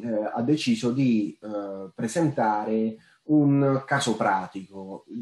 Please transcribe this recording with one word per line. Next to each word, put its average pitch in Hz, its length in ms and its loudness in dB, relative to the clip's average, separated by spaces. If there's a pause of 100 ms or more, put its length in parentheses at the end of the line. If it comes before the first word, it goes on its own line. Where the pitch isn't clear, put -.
eh, 107 280 -2
ha 117 120 -4
deciso 127 480 2
di, 120 500 2
eh, 98 540 -8
presentare 110 1000 0 (260)
un 139 600 4
caso 127 320 0
pratico 95 920 -4 (160)